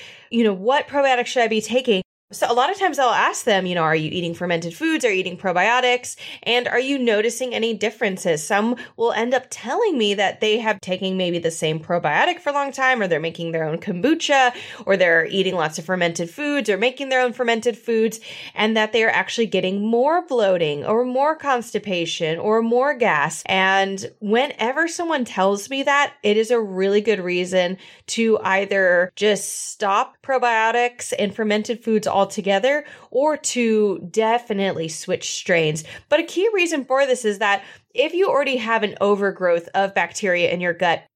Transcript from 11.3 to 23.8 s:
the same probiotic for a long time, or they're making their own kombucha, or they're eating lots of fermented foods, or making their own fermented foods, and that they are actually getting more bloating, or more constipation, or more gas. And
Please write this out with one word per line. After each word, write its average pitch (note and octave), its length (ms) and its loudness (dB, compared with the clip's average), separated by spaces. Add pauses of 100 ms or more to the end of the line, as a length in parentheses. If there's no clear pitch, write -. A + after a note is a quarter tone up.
the E3 140 -2
same D#3+ 260 -4
probiotic F3 600 0
for C#4+ 100 -4
a C#4 40 -6
long C#4 180 -2
time, C4 280 0
or G3+ 60 0
they're D#3+ 140 0
making E3 320 -6
their D#3+ 100 -2
own D#3+ 160 -4
kombucha, C4 720 2 (320)
or G3 120 2
they're E3 300 4
eating F#3 280 0
lots D#3 240 -2
of E3+ 60 -10
fermented F3 440 -2
foods, C#4+ 400 -2
or G3+ 80 2
making B3+ 340 -2
their C4 100 4
own B3 120 2
fermented A#3 460 0
foods, A3 400 0 (360)
and A3 220 2
that G#3+ 160 2
they A3+ 120 4
are A3+ 60 4
actually F#3+ 360 0
getting F#3+ 400 -2
more C#4+ 400 2
bloating, F3+ 580 0
or A#3 200 0
more C4+ 320 0
constipation, F#3+ 1000 -2
or A3 240 2
more B3 320 2
gas. E3 520 0
And F#3+ 720 2